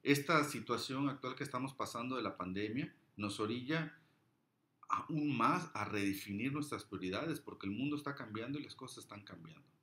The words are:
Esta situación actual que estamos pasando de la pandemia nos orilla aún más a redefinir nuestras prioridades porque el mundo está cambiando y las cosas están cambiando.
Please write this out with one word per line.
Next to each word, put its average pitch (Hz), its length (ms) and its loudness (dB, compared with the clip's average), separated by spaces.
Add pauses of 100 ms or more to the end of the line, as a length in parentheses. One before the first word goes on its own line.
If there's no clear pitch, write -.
Esta 143 400 6
situación 131 680 0
actual 127 260 -4
que - 80 -4
estamos 131 300 -2
pasando 120 420 -2
de 120 60 0
la 98 160 -2
pandemia 104 560 -2 (240)
nos 104 220 -2
orilla 127 580 0 (920)
aún 147 480 2
más 147 380 4
a 107 120 0
redefinir 101 680 0
nuestras 147 300 -2
prioridades 98 560 -2
porque - 260 -10
el 101 80 0
mundo 139 220 0
está 143 180 -4
cambiando 120 460 -4
y - 40 -6
las - 120 -12
cosas 123 240 -12
están 104 240 -14
cambiando. 82 420 -16 (160)